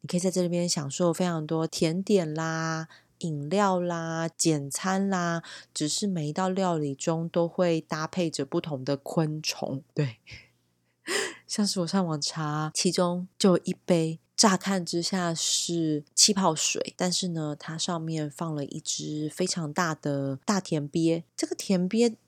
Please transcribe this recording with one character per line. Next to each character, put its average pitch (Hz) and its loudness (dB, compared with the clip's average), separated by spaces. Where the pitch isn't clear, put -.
你 - -12
可 180 -2
以 175 2
在 185 2
这 180 0
边 175 0
享 147 -2
受 175 2
非 175 0
常 165 -2
多 160 0
甜 170 0
点 185 2
啦、 160 -4
饮 147 -4
料 190 4
啦、 165 -2
简 147 0
餐 190 0
啦， 175 0
只 151 -2
是 - -2
每 165 -2
一 151 -4
道 185 0
料 185 0
理 147 -2
中 165 -2
都 170 2
会 170 2
搭 156 -6
配 175 0
着 147 -4
不 170 -2
同 139 -4
的 143 0
昆 156 -2
虫。 - -4
对。 135 -2
<laughs> - -6
像 208 0
是 190 0
我 165 0
上 185 2
网 156 -2
查， 156 -2
其 180 2
中 180 2
就 185 8
有 - 2
一 185 -2
杯 165 2
乍 190 6
看 190 0
之 170 -2
下 175 0
是 160 0
气 - 6
泡 190 4
水， - -2
但 180 0
是 185 -2
呢， 156 -4
它 160 -10
上 170 -2
面 160 -4
放 165 -6
了 143 -4
一 - -10
只 151 -4
非 185 0
常 160 -2
大 165 0
的 139 -2
大 202 2
甜 147 -2
鳖。 165 0
这 320 -4
个 - -8
甜 180 0
鳖 220 2